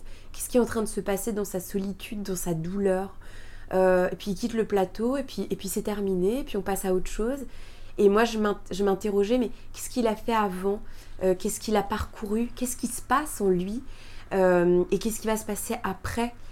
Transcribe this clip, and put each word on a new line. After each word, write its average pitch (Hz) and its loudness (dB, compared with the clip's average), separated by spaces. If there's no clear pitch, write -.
Qu'est-ce - -8
qui 247 4
est - 8
en 226 6
train 226 -2
de 214 -2
se 208 -4
passer 196 -2
dans 208 -2
sa 196 -6
solitude, 196 -6
dans 190 -4
sa 175 -2
douleur ? 190 0
Euh, 185 6
et 190 -6
puis 202 -4
il - -4
quitte 220 -4
le 220 2
plateau, 208 0
et 277 -2
puis, 220 -6
et 190 -2
puis 196 -6
c'est 196 -2
terminé, 202 0
et 294 -4
puis 294 -4
on 196 -2
passe 190 -2
à 190 2
autre 185 2
chose. 254 -2
Et 202 8
moi, 208 8
je 220 2
m'in-, 208 2
je 190 -2
m'interrogeais, 202 2
mais 240 2
qu'est-ce - -8
qu'il 240 2
a 214 2
fait 226 -2
avant ? 202 2
Euh, 185 6
qu'est-ce 202 -2
qu'il 214 0
a 202 4
parcouru ? 214 -2
Qu'est-ce 247 -4
qui - -2
se - -6
passe 294 0
en 196 4
lui ? 190 2
Euh, 180 6
et 196 4
qu'est-ce 208 -2
qui - -6
va 220 2
se 220 -4
passer 214 -4
après ? 226 -2